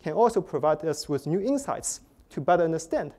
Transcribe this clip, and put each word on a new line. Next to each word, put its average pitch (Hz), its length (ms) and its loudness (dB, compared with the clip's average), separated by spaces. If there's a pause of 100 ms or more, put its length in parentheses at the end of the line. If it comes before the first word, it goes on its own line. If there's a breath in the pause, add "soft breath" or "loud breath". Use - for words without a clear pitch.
can 156 100 -4
also 220 280 4
provide 151 420 0
us 156 240 -4
with 143 200 -2
new 165 120 0
insights - 600 -4 (280)
to - 120 -8
better 175 220 4
understand 165 560 -2